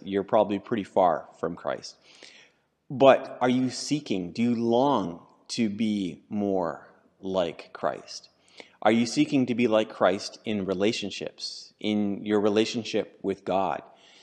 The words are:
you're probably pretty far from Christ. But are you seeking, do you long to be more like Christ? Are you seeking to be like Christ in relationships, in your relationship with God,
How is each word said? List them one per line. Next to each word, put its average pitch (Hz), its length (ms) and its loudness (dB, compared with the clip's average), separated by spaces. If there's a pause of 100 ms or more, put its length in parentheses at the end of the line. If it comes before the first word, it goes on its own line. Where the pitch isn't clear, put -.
you're 98 200 -2
probably 104 340 2
pretty 104 260 -4
far 90 440 2 (100)
from 87 160 -4
Christ. - 420 -8 (920)
But 135 520 6
are 127 80 2
you 127 220 2
seeking, 101 640 -4
do 117 100 -2
you 120 140 2
long 117 680 0 (240)
to 117 200 -2
be 101 600 -4
more 95 600 -2 (320)
like 92 520 -4
Christ? - 560 -8 (540)
Are 110 100 4
you 117 140 2
seeking 147 400 0
to 117 80 -2
be 120 120 0
like 110 240 2
Christ 98 540 0
in 107 200 -4
relationships, - 1160 -4
in 104 440 -2
your 104 160 2
relationship 110 840 -2
with 95 220 -6
God, 92 380 -2 (400)